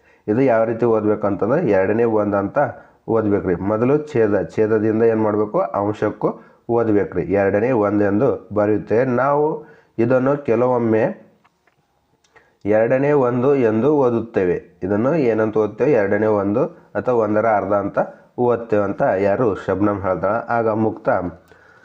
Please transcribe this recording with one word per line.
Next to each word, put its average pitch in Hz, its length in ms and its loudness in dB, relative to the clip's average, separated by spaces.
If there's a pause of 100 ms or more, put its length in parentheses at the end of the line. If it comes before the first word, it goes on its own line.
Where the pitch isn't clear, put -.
(280)
ಇದು 110 120 0
ಯಾವ 117 240 2
ರೀತಿ 117 220 -2
ಓದ್ಬೇಕು 107 400 0
ಅಂತಂದ್ರೆ 113 440 0
ಎರಡನೇ 101 340 2
ಒಂದು 104 320 0
ಅಂತ 98 220 -2 (500)
ಓದ್ಬೇಕ್ರಿ. 101 460 0
ಮೊದಲು 107 440 0
ಛೇದ, 110 440 0
ಛೇದದಿಂದ 107 600 0
ಏನ್ 113 180 2
ಮಾಡ್ಬೇಕು? 104 400 -2
ಅಂಶಕ್ಕೂ 104 680 -2 (400)
ಓದ್ಬೇಕ್ರಿ. 101 540 0
ಎರಡನೇ 98 480 0
ಒಂದು 104 340 0
ಎಂದು 101 480 0
ಬರೆಯುತ್ತೇವೆ. 104 520 0
ನಾವು 143 600 -2 (340)
ಇದನ್ನು 131 460 0
ಕೆಲವೊಮ್ಮೆ 120 800 0 (1400)
ಎರಡನೇ 120 480 2
ಒಂದು 127 440 2
ಎಂದು 120 400 2
ಓದುತ್ತೇವೆ. 113 840 -2
ಇದನ್ನು 107 320 0
ಏನಂತ 110 420 0
ಓದ್ತೇವೆ? 110 360 0
ಎರಡನೇ 104 340 2
ಒಂದು 104 380 0 (300)
ಅಥವಾ 107 200 -2
ಒಂದರ 107 320 0
ಅರ್ಧ 101 260 0
ಅಂತ 101 260 -2 (400)
ಓದ್ತೇವೆ 117 440 0
ಅಂತ 98 200 -4
ಯಾರು? 101 520 0
ಶಬ್ನಮ್ 98 480 -2
ಹೇಳ್ತಾಳೆ. 95 500 -2
ಆಗ 117 160 0
ಮುಕ್ತ 110 400 -2 (760)